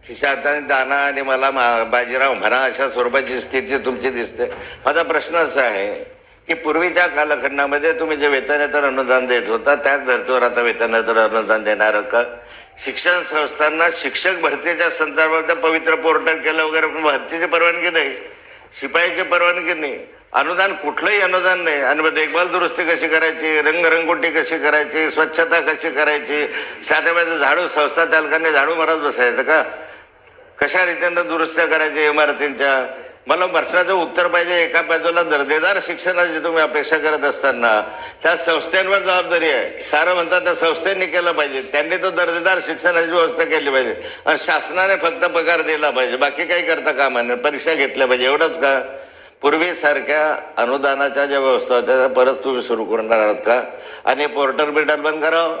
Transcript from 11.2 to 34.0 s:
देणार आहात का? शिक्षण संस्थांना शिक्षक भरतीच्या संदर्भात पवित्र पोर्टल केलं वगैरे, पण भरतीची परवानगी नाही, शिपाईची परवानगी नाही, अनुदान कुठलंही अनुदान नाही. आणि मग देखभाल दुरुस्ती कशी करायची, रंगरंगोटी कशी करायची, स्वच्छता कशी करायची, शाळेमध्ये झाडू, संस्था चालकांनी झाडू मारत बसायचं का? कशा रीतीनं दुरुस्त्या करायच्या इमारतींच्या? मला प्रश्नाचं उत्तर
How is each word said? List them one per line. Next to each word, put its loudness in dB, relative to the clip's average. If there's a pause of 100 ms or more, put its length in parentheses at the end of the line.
देणार 2
आहात 0
का? 2 (540)
शिक्षण 0
संस्थांना 0
शिक्षक 0
भरतीच्या -2
संदर्भात 0
पवित्र 0
पोर्टल 0
केलं -2
वगैरे, 0
पण -6
भरतीची -2
परवानगी 0
नाही, -2 (640)
शिपाईची -2
परवानगी 0
नाही, -6 (340)
अनुदान 0
कुठलंही -2
अनुदान 2
नाही. 0
आणि 2
मग 2
देखभाल 0
दुरुस्ती -2
कशी 0
करायची, 0
रंगरंगोटी 2
कशी -2
करायची, 0
स्वच्छता 0
कशी -2
करायची, 0 (360)
शाळेमध्ये 2
झाडू, 2
संस्था 2
चालकांनी 2
झाडू 2
मारत 2
बसायचं 0
का? 4 (1000)
कशा 2
रीतीनं -2
दुरुस्त्या 0
करायच्या 0
इमारतींच्या? 0 (240)
मला 2
प्रश्नाचं 0
उत्तर 0